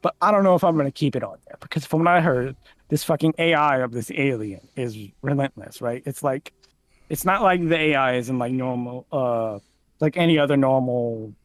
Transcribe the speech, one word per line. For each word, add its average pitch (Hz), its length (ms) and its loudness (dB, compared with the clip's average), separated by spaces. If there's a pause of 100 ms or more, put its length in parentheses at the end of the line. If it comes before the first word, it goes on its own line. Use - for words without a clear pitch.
but 170 200 -2
I 185 80 4
don't 202 140 4
know 185 100 6
if 170 100 2
I'm 170 120 4
gonna 143 140 0
keep 143 260 -2
it 120 60 -4
on 98 140 -10 (100)
there, - 140 -20
because - 240 -6
from 160 160 -2
what 170 80 2
I 175 140 6
heard, 135 340 0 (320)
this - 160 -2
fucking 160 340 0
A 165 140 2
I 147 260 2
of 123 140 -2
this 117 220 -8
alien 113 460 -2 (160)
is 120 200 -6 (260)
relentless, 139 600 -4
right? 123 240 -6
It's 139 160 -10
like, 143 300 -4 (580)
it's 156 160 -8
not 196 160 2
like 180 240 4
the 160 120 2
A 156 160 2
I 131 200 2
is 123 160 -2
in, 127 80 -2
like, 120 140 -2
normal, 127 600 -6
uh, 117 460 -2 (420)
like 156 160 0
any 165 220 4
other 143 180 4
normal 123 760 0 (120)